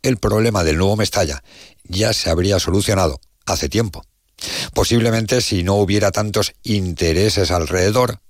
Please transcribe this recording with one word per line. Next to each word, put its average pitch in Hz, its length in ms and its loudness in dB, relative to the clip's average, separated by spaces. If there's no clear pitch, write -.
el 127 160 0
problema 107 460 2
del 78 140 2
nuevo 98 200 2
Mestalla 87 460 -2
ya 104 280 -2
se - 180 -4
habría 90 300 2
solucionado 92 640 0
hace - 240 -2
tiempo. 107 340 -4
Posiblemente 113 680 2
si 92 220 -2
no 98 120 2
hubiera 101 360 2
tantos 107 420 -2
intereses 92 880 0
alrededor 92 680 0